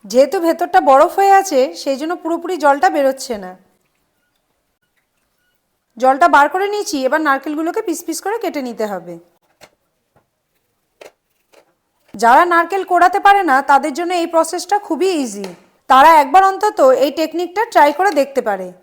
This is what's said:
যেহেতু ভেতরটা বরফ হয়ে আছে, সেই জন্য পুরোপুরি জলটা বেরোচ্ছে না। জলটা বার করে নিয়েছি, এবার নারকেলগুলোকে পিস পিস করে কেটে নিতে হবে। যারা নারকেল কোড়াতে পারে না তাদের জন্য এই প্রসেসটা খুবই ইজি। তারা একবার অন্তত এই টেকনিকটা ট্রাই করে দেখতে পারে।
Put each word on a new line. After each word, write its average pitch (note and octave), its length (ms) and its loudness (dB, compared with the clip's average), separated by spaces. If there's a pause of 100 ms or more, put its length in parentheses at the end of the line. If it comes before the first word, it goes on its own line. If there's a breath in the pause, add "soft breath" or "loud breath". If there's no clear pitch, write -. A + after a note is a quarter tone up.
(120)
যেহেতু C4+ 240 2 (100)
ভেতরটা F4 420 0
বরফ C#4+ 300 4
হয়ে G4 220 4
আছে, D#4+ 200 -2 (220)
সেই C#4 180 -4
জন্য D#4 120 -6 (100)
পুরোপুরি E4 320 -6 (100)
জলটা C#4+ 300 2
বেরোচ্ছে C4+ 400 -4 (100)
না। F#3 80 -18 (2500)
জলটা C4 320 4
বার D4 200 6
করে F#4+ 180 -2
নিয়েছি, G#4 240 -8 (120)
এবার D4 200 -2
নারকেলগুলোকে D#4 600 -4
পিস E4 180 -8
পিস D#4+ 180 -10
করে G4+ 180 -6
কেটে D4+ 260 -8
নিতে A3+ 240 -8
হবে। F3 220 -12 (3000)
যারা B3 200 6 (100)
নারকেল E4+ 380 -2
কোড়াতে F4+ 360 2
পারে G4+ 240 4
না C4 60 2 (140)
তাদের C#4 280 2
জন্য F4 140 -6 (100)
এই E4+ 120 -6
প্রসেসটা E4 420 -2 (100)
খুবই E4 240 -2 (140)
ইজি। G3+ 220 -12 (440)
তারা C4+ 200 8 (120)
একবার C#4 280 4
অন্তত G#4 280 -4 (260)
এই D4 140 0
টেকনিকটা F4 440 -4 (100)
ট্রাই D4+ 260 4
করে F#4+ 120 0 (100)
দেখতে C#4 280 -4
পারে। F#3+ 200 -6 (140)